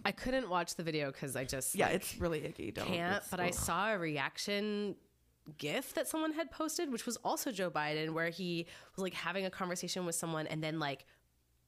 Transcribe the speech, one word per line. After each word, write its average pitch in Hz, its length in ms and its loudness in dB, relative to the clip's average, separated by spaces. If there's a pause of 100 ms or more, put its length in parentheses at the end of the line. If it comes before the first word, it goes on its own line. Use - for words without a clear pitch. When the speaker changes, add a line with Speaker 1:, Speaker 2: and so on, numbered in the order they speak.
Speaker 1:
I 202 60 4
couldn't 254 380 0
watch 175 260 0
the 175 80 -4
video 151 280 0
'cause 135 240 -6
I 127 80 0
just, 131 320 -2
Speaker 2:
Yeah, 185 120 6
Speaker 1:
like, - 80 4
Speaker 2:
it's - 220 -2
really 165 280 0
icky. - 260 -4
Don't. - 160 -2
Speaker 1:
can't, 180 300 2
Speaker 2:
It's, - 120 -6
Speaker 1:
but 180 100 -2
I 175 80 4
Speaker 2:
ugh. 180 60 2
Speaker 1:
saw 185 400 2
a 208 40 2
reaction 202 1000 0 (640)
gif 170 380 -2
that 285 120 2
someone 311 260 2
had 330 180 -2
posted, 320 400 0
which 226 140 -2
was 233 120 -2
also 285 340 0
Joe 185 180 0
Biden, 156 420 2
where 165 180 2
he 170 360 -2 (300)
was, 190 80 -4
like, 185 100 -2
having 180 320 0
a 190 40 0
conversation 180 560 -2
with 170 100 0
someone 160 320 0
and 156 160 -2
then, 160 160 0
like, 143 260 -2 (640)